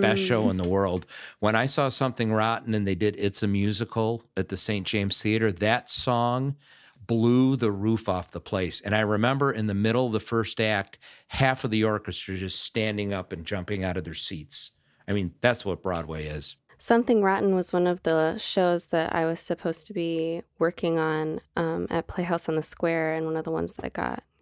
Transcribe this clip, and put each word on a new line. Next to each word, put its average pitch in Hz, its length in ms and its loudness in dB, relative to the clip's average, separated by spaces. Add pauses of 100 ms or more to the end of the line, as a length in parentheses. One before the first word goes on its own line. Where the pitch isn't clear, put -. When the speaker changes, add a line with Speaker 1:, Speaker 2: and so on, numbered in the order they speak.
Speaker 1:
best 190 220 4
show 117 240 2
Speaker 2:
Mm. 98 60 4
Speaker 1:
in 92 60 0
the 90 100 0
world. 92 380 2 (340)
When 107 160 2
I 123 100 2
saw 139 220 2
Something 120 440 0
Rotten 110 420 0
and 101 120 0
they 98 80 2
did 104 240 0
It's 101 240 -2
a 107 40 0
Musical 107 760 0 (140)
at 95 140 -2
the 95 80 -4
Saint 101 280 -2
James 98 360 0
Theater, 110 300 2
that 104 380 0
song 127 680 0 (500)
blew 123 500 4
the 113 160 2
roof 107 360 0
off 92 220 -2
the 82 100 -10
place. 92 400 -2
And 101 140 -2
I 107 60 4
remember 120 520 2
in 110 140 -2
the 101 80 -2
middle 110 320 2
of 113 60 -2
the 107 80 0
first 113 400 -2
act, 107 380 0 (300)
half 131 360 2
of 117 60 0
the 107 140 4
orchestra 98 520 -2
just 92 260 -4
standing 104 520 -2
up 92 180 -6
and 82 140 -10
jumping 95 380 -4
out 92 120 -2
of 87 80 -4
their 82 100 -10
seats. - 560 -6 (380)
I 101 40 -2
mean, 95 280 -2
that's 120 240 2
what 90 180 -4
Broadway 78 440 -4
is. 76 300 -8 (200)
Speaker 2:
Something 233 460 4
Rotten 196 320 2
was 180 180 0
one 175 140 4
of 180 160 0
the 160 340 2
shows 175 500 0
that - 280 0
I 165 100 2
was 165 160 -2
supposed - 460 -4
to 202 80 -12
be 165 480 -2 (160)
working 165 400 2
on, 156 420 0 (160)
um, 165 320 -2
at 170 180 -2
Playhouse 175 440 -2
on 156 60 0
the 156 60 0
Square, 160 520 0
and 160 100 -2
one 160 140 -2
of 160 60 -4
the 160 60 -6
ones 170 240 -2
that - 200 -8
got - 280 -4 (200)